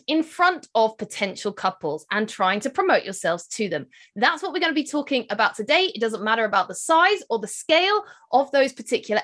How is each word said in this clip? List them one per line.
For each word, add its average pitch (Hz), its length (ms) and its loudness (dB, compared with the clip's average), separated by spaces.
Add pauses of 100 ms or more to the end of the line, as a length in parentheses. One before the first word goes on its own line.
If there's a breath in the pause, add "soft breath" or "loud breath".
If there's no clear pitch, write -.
in 311 160 2
front 359 540 0
of 220 200 4
potential 196 560 -6
couples 156 600 -6
and 214 160 0
trying 202 320 0
to 269 100 -4
promote 349 320 2
yourselves 175 460 -4
to 208 200 -4
them. 147 180 -6 (280 soft breath)
That's 302 300 0
what 349 80 -4
we're 339 80 -2
gonna 320 140 0
be 294 100 0
talking 285 440 -2
about 202 280 0
today. 294 360 2
It 214 80 -10
doesn't 220 220 -2
matter 220 220 0
about 202 240 0
the 180 80 -12
size 349 520 2
or 226 120 -2
the 311 80 -8
scale 392 560 0 (260 loud breath)
of 262 220 4
those 269 200 2
particular 220 520 -2